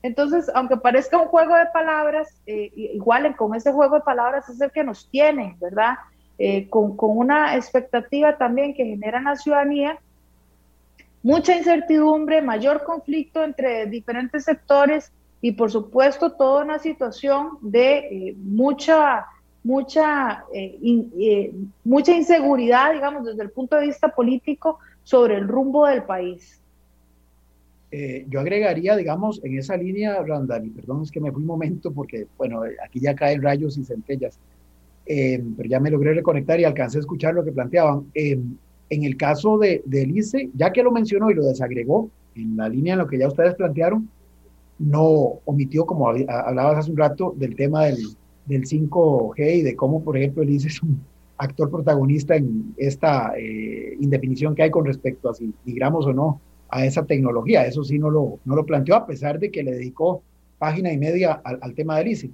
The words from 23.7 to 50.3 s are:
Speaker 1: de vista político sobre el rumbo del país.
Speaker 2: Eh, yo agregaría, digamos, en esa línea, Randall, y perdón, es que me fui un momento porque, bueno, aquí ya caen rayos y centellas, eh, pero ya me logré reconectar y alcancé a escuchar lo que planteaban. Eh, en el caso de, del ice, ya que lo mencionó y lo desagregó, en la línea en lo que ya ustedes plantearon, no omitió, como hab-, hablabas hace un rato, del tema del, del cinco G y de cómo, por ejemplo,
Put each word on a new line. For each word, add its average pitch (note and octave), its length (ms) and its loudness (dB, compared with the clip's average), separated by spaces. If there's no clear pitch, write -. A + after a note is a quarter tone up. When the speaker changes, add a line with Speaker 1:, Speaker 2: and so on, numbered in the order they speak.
Speaker 1:
de D4 120 2
vista D4 200 0
político C4+ 680 -2
sobre A#3+ 340 4
el G3+ 100 -4
rumbo C4+ 400 2
del B3+ 180 0
país. F3+ 540 -10
Speaker 2:
Eh, C3+ 380 -10
yo C3+ 100 -4
agregaría, F#3 560 0
digamos, G3 480 -4
en C3+ 140 -6
esa D#3+ 180 -6
línea, F#3+ 460 -4
Randall, C3 420 -4
y A2+ 60 -10
perdón, B2+ 320 -8
es D3+ 80 -10
que D#3+ 100 -8
me D3 120 -4
fui C#3 100 -8
un D#3+ 60 -4
momento E3 440 -6
porque, B2 360 -10
bueno, A#2 240 -6
aquí - 160 -12
ya C#3+ 160 0
caen C#3+ 280 0
rayos C#3+ 340 0
y C3+ 80 -6
centellas, B2+ 540 -8
eh, C3 380 0
pero A2 120 -8
ya B2+ 120 2
me D3 100 2
logré D3+ 240 4
reconectar D#3+ 460 2
y E3+ 40 4
alcancé C#3 340 0
a - 20 -2
escuchar D#3 340 -2
lo F3 100 0
que D#3 80 -6
planteaban. C#3 520 2
Eh, D3 240 0
en D3 140 -2
el C3+ 120 -2
caso D3+ 400 2
de, G3+ 280 2
del C3+ 320 0
ice, B3+ 380 -2
ya D#3+ 180 2
que B3 100 2
lo B3 80 4
mencionó A3 400 2
y G3+ 40 4
lo D3+ 120 2
desagregó, C3 640 0
en A2 220 -6
la A2 120 -2
línea D3 260 -2
en F#3+ 40 0
lo E3+ 80 0
que C3+ 120 -4
ya C3 100 2
ustedes E3+ 260 2
plantearon, F3+ 540 -2
no D3+ 680 2
omitió, C#3+ 420 0
como C#3+ 220 0
hab-, B2+ 200 0
hablabas B2+ 500 0
hace D#3 120 -4
un D#3 60 -4
rato, D3+ 400 -2
del C3 200 -6
tema D3+ 280 0
del, C3+ 140 0
del C3+ 200 -2
cinco D3+ 720 2
G D#3 200 2
y E3+ 60 4
de B2+ 120 0
cómo, D#3 280 -2
por D#3 140 -4
ejemplo, C#3 260 0